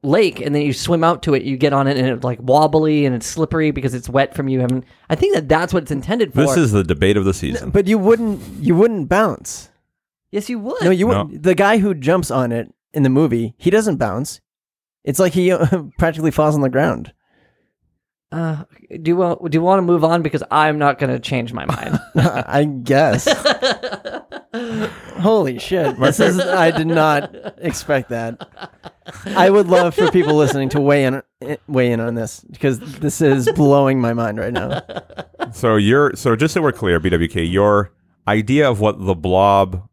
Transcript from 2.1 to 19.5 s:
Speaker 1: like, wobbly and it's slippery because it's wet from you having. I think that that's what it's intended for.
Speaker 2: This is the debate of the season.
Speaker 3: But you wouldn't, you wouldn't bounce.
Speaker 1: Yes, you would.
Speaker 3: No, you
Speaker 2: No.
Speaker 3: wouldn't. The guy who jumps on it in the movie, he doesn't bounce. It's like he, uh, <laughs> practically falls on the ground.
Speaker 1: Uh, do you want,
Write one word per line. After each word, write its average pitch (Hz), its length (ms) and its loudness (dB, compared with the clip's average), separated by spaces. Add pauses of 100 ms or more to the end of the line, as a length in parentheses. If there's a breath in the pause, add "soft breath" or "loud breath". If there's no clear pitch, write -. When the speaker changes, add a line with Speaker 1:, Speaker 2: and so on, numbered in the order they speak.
Speaker 1:
like, 123 200 -4
wobbly 151 640 2
and 127 100 0
it's 110 100 -8
slippery 156 440 -2
because 131 240 -4
it's 120 140 -10
wet 135 260 0
from 139 120 -6
you 131 140 0
having. 127 240 -2 (240 soft breath)
I 147 60 0
think 381 200 0
that 151 140 -2
that's 160 240 0
what 175 100 0
it's 143 80 -14
intended 165 440 -4
for. 135 80 2
Speaker 2:
This 135 160 2
is 127 140 2
the 98 120 2
debate 87 320 2
of 98 80 0
the 95 80 2
season. - 380 -6
Speaker 3:
But 196 160 2
you 214 120 2
wouldn't, 214 440 0 (200)
you 165 140 2
wouldn't 196 320 2
bounce. 185 600 -2 (600)
Speaker 1:
Yes, 208 200 -8
you 240 80 -6
would. 285 260 -8
Speaker 3:
No, 180 60 4
you 190 180 2
Speaker 2:
No. 202 160 0
Speaker 3:
wouldn't. 151 180 -14
The 185 120 4
guy 202 240 4
who 196 160 2
jumps 156 360 0
on 123 220 0
it 117 200 -6 (200)
in 151 100 0
the 135 80 4
movie, 120 460 0
he - 140 0
doesn't 208 260 2
bounce. 113 440 -6 (640)
It's 143 140 -4
like 180 140 2
he, 180 200 2
uh, 170 380 0
<laughs> - 80 -16
practically 160 320 0
falls 151 240 2
on 151 60 0
the 135 80 0
ground. 127 440 -2 (1160)
Speaker 1:
Uh, 160 340 -4 (380)
do 160 80 0
you 175 60 2
want, 175 340 -2